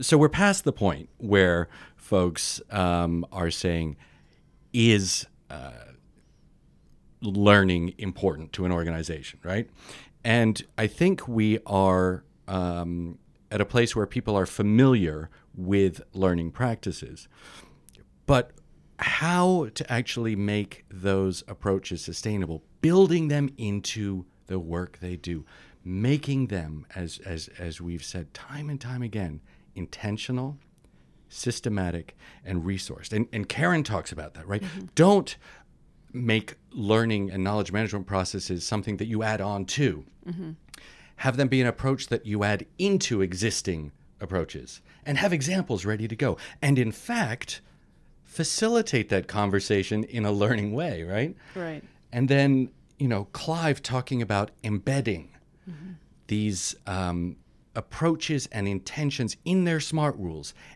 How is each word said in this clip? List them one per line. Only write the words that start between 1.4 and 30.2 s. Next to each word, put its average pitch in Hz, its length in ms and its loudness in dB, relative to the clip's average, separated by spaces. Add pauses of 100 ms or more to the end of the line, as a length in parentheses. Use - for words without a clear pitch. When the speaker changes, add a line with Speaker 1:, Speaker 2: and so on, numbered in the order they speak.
Speaker 1:
folks, - 640 0 (120)
um, 87 580 2
are 87 220 -2
saying, 82 440 -2 (760)
"Is, 110 540 4 (220)
uh, 67 220 -14 (1500)
learning 98 800 6
important 87 560 -2
to 95 100 -4
an 90 80 2
organization?" 82 720 -4
right? 98 260 -4 (540)
And 113 360 4 (160)
I 110 120 0
think 180 400 0
we 110 380 2
are, 92 580 4 (240)
um, 87 720 -4 (340)
at 104 80 0
a 104 40 0
place 120 300 2
where 107 120 0
people 110 300 -2
are 92 100 4
familiar 104 840 4 (240)
with 95 460 2 (140)
learning 87 360 2
practices. 104 800 -6 (960)
But 131 240 4 (480)
how 175 760 2
to - 180 -8
actually 117 440 -2
make 101 520 -2
those 95 600 0
approaches 95 540 -2
sustainable, 85 600 -4 (180)
building 170 480 6
them 143 280 2
into 101 680 -4 (220)
the 95 120 -4
work 85 420 -6
they 90 160 -8
do, 82 280 -8 (400)
making 131 600 -2
them, 78 480 -6
as, 87 300 -8
as, 82 240 -8 (100)
as 85 220 -8
we've 85 240 -8
said 82 280 -10
time 143 380 -12
and 139 100 -6
time 123 220 -8
again, 98 380 -6 (340)
intentional, 123 840 -6 (760)